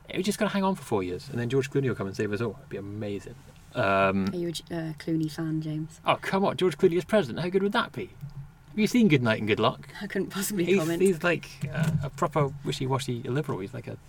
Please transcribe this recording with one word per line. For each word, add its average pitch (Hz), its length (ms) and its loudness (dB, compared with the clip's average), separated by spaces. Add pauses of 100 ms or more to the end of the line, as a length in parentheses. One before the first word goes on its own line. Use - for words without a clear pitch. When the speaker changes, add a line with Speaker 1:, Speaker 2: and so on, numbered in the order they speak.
(160)
Speaker 1:
We 185 80 -2
just 196 140 0
gotta 202 140 0
hang 196 120 0
on 190 120 2
for - 80 -12
four 101 200 0
years, 90 260 -6
and 117 100 -4
then 120 100 -2
George 135 220 2
Clooney 135 160 2
will 107 80 0
come 98 120 -4
and 95 80 -8
save 104 180 -2
us 101 80 0
all. 110 180 -4
It'd - 100 -20
be 113 80 -8
amazing. 101 580 -8 (380)
Um, 98 600 4
Speaker 2:
Are - 20 -4
you 175 140 -2
a - 20 -4
J-, - 180 -8
uh, 160 300 -6
Clooney 160 320 -2
fan, 156 300 -2
James? 156 440 -6
Speaker 1:
Oh, 151 160 4
come 196 220 0
on, - 140 0
George 180 200 2
Clooney 175 200 4
as 175 80 -2
president, 175 340 2
how 175 100 -2
good 190 140 2
would 202 80 0
that 233 220 -2
be? - 160 -8 (600)
Have - 100 -6
you 214 80 4
seen 233 220 6
Good 139 140 6
Night 110 160 2
and 107 80 -2
Good 104 120 4
Luck? - 300 0 (120)
Speaker 2:
I 208 60 -8
couldn't 196 220 -2
possibly 196 360 -2
Speaker 1:
He's, 180 140 4
Speaker 2:
comment. 170 220 0
Speaker 1:
he's 185 220 4
like, 175 260 0 (240)
uh, - 180 2 (120)
a 143 60 -4
proper 151 440 0 (100)
wishy-washy 131 600 -2
liberal. 127 360 -2
He's 98 140 -8
like 120 140 -10
a 101 100 -10 (120)